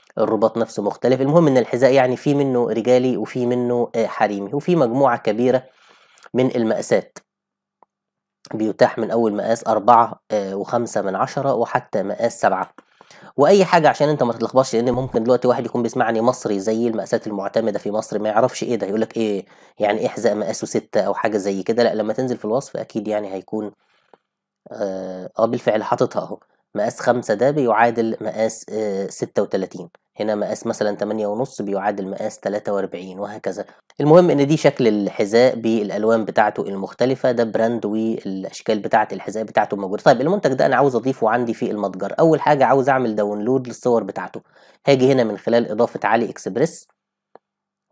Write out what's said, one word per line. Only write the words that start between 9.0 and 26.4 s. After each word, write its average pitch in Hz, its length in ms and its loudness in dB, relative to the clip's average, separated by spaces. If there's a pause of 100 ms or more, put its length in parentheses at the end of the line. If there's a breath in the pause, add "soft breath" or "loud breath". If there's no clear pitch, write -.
اول 113 220 2
مقاس 104 340 -2
أربعة، 113 520 4 (120)
آه، 98 240 -2
وخمسة 113 460 -4
من 95 140 -4
عشرة 135 380 -2
وحتى 113 500 -2
مقاس 110 380 -4
سبعة. 95 300 0 (640 loud breath)
واي 180 280 6
حاجه 165 240 4
عشان 147 200 2
انت 147 140 0
ما 117 100 0
تتلخبطش، 117 420 0
لان 120 160 2
ممكن 123 320 -2
دلوقتي 123 240 2
واحد 120 180 2
يكون 120 180 -2
بيسمعني 117 380 0
مصري 113 380 0
زي 110 280 0
المقاسات 110 400 -4
المعتمده 101 520 -2
في 104 120 -6
مصر 107 280 -4
ما 104 100 -2
يعرفش 117 340 0
ايه 120 120 -2
ده، 101 120 -4
يقول 107 140 -2
لك - 160 -4
ايه 104 280 -2 (340 soft breath)
يعني 104 200 0
ايه - 80 -2
حذاء 107 280 0
مقاسه 107 320 -4
ستة - 340 -2
او 98 120 -2
حاجه 110 240 -2
زي 98 260 -2
كده. 113 200 0
لا، 107 120 2
لما 107 180 -2
تنزل 123 240 -4
في - 80 -10
الوصف 117 320 -4
اكيد 107 300 -8
يعني 104 260 -4
هيكون، 104 380 -8 (1000 soft breath)
آه، 92 580 -8 (100)
آه، 113 60 4
بالفعل 110 380 0
حاططها - 380 -2
اهو. - 160 -12 (380)